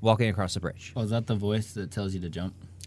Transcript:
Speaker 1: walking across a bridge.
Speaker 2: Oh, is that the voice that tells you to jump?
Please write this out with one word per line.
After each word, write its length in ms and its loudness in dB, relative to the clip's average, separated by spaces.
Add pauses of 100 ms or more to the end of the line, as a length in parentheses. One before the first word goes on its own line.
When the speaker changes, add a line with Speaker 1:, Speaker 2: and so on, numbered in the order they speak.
Speaker 1:
walking 260 6
across 280 0
a 40 -2
bridge. 360 -6
Speaker 2:
Oh, 60 0
is 80 0
that 160 0
the 100 2
voice 380 2
that 160 -6
tells 240 -2
you 60 -4
to 80 -4
jump? 260 -4 (320)